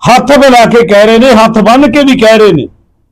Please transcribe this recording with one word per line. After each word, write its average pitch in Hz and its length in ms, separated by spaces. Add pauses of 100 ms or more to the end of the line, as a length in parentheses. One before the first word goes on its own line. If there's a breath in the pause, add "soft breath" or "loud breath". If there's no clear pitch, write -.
ਹੱਥ 240 380
ਮਿਲਾ 247 260
ਕੇ 233 220
ਕਹਿ 202 180
ਰਹੇ 226 120
ਨੇ, 262 160
ਹੱਥ 226 260
ਬੰਨ੍ਹ 240 320
ਕੇ 294 120
ਵੀ 269 160
ਕਹਿ 220 180
ਰਹੇ 214 140
ਨੇ 143 140 (460)